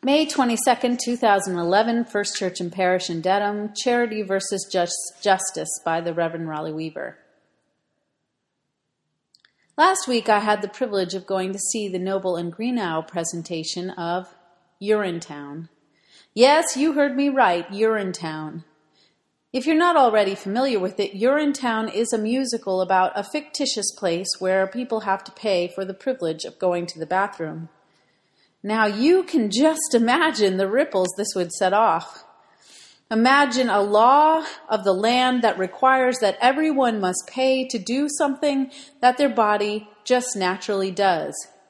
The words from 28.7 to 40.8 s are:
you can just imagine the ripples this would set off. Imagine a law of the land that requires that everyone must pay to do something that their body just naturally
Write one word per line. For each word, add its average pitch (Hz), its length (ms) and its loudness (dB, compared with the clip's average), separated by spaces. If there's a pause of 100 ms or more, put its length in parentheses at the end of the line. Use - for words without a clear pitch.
you 277 360 4
can 226 300 0
just 311 420 2
imagine 233 640 2
the 190 120 0
ripples 214 480 0
this 202 200 -4
would 175 160 -2
set 185 200 0
off. 196 520 0 (880)
Imagine 254 560 4
a 202 120 2
law 269 640 6 (240)
of 214 140 -2
the 190 120 4
land 247 480 2
that 208 160 2
requires 254 600 2
that 196 220 0
everyone 262 580 2
must 185 300 -2
pay 262 400 0
to 240 100 -4
do 254 300 -2
something 277 640 -2 (280)
that 254 180 4
their 285 100 4
body 208 600 0 (140)
just 247 320 0
naturally 190 560 -2